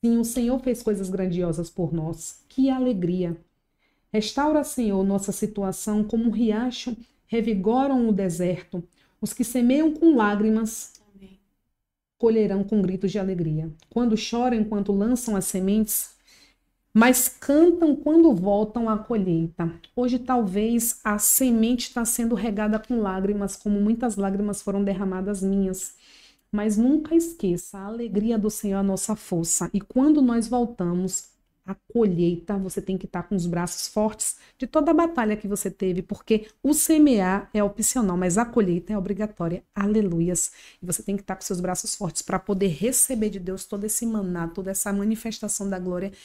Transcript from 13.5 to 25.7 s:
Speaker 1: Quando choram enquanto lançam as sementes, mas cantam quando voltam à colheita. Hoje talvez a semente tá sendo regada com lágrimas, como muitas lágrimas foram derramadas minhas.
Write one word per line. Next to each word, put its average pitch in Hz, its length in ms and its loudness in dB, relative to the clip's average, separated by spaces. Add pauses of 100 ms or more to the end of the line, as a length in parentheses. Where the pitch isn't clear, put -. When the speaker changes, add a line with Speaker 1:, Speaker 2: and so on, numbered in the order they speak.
Speaker 1:
Quando 233 260 0
choram 240 400 -2
enquanto 208 380 -2
lançam 220 420 0
as 190 80 0
sementes, 202 680 -2 (840)
mas 240 340 6
cantam 320 680 4
quando 320 400 6
voltam 208 560 0
à 214 80 2
colheita. 175 720 -2 (240)
Hoje 247 240 0
talvez 233 840 0
a 208 160 0
semente 240 720 2
tá 233 120 -2
sendo 233 300 -2
regada 214 440 -2
com 226 220 -2
lágrimas, 196 560 -2
como 208 240 0
muitas 226 340 0
lágrimas 196 460 -2
foram 202 200 -2
derramadas 190 600 -2
minhas. 190 560 -2 (520)